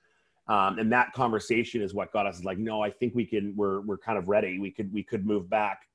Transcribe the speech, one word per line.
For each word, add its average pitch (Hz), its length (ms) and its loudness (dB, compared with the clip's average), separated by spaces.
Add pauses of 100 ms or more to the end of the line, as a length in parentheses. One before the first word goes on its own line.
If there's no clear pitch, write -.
(480)
Um, 98 300 4
and 110 140 2
that 123 200 4
conversation 117 720 0
is 92 120 -4
what 98 180 -4
got 104 140 2
us, 90 160 -6
like, 95 160 -4
no, 110 240 -2
I 104 80 0
think 123 240 -2
we 120 120 2
can, 101 280 -2
we're, 101 280 0
we're 101 160 -4
kind 110 200 -2
of 90 100 -4
ready. 98 300 2
We 98 120 -4
could, 98 220 -6
we 104 100 -4
could 98 240 -4
move 104 240 0
back, 104 320 -2 (120)